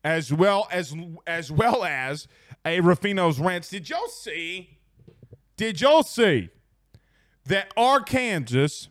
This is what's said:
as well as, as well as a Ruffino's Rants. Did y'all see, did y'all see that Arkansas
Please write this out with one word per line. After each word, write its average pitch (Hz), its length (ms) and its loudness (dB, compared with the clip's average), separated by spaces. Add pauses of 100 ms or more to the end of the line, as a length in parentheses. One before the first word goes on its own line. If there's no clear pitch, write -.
as 151 300 0
well 196 380 2
as, 160 240 -6 (320)
as 165 240 -6
well 226 320 2
as 143 440 -6 (380)
a 170 160 0
Ruffino's 175 580 2
Rants. 175 300 -4
Did 180 200 -12
y'all 370 180 -6
see, 175 720 -12 (760)
did 214 260 -4
y'all 294 200 6
see 151 480 2 (960)
that 190 320 -2
Arkansas 226 1120 0